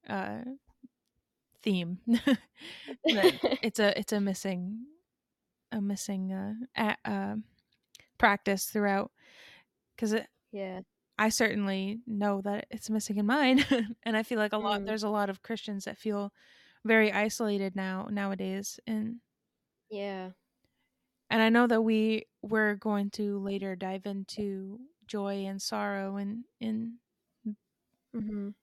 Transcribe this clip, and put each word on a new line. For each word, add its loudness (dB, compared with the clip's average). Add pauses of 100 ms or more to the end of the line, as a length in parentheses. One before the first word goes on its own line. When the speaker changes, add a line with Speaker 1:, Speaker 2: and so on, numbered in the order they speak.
Speaker 1:
uh, -6 (1200)
theme. 0
<laughs> -4 (1000)
That 6
Speaker 2:
<laughs> 0
Speaker 1:
it's -2
a, 4
it's -4
a 2
missing, -4 (840)
a -2
missing, -2
uh, -6 (220)
a, 0
uh, -2 (840)
practice 4
throughout. 0 (880)
'Cause 0
it, -2 (240)
Speaker 2:
Yeah. -8 (380)
Speaker 1:
I 4
certainly 0
know 0
that -4
it's -10
missing 0
in 2
mine. 6
<laughs> 2
And 0
I 2
feel -2
like 2
a 0
lot, 0
Speaker 2:
Mm. -6
Speaker 1:
there's -2
a 0
lot 2
of -8
Christians -6
that -10
feel -4 (520)
very 6
isolated 0
now, -4
nowadays. -4
And -4 (760)
Speaker 2:
Yeah. -6 (1000)
Speaker 1:
and 4
I 8
know 8
that 4
we, 4 (160)
we're 2
going -2
to -2
later -4
dive -6
into -6 (260)
joy -4
and -6
sorrow -2
in, -6 (160)
in, -4 (1160)
Speaker 2:
Mm-hmm. -4 (140)